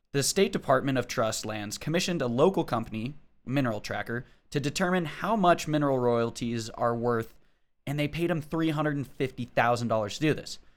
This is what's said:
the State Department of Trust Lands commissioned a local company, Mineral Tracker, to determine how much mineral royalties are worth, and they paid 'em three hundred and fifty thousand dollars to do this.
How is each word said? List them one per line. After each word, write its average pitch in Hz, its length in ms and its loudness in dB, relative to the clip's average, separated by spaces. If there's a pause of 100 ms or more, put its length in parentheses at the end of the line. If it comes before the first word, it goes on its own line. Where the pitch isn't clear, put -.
(180)
the 139 60 2
State 196 280 2
Department 131 460 2
of 120 100 0
Trust 110 380 -2
Lands 107 320 -6
commissioned 170 460 -2
a 123 40 0
local 151 360 4
company, 113 500 -4 (320)
Mineral 120 340 0
Tracker, 107 460 -6 (240)
to 151 100 -2
determine 180 460 0
how 180 300 -4
much 175 320 4
mineral 147 320 2
royalties 117 720 0
are 120 240 0
worth, 117 400 0 (500)
and 143 140 -4
they 147 80 2
paid 170 240 -2
'em 165 100 0
three 160 300 0
hundred 151 240 0
and 139 120 -4
fifty 127 380 -4
thousand 120 440 2
dollars 110 260 0
to - 60 -6
do 151 120 4
this. - 240 -8 (200)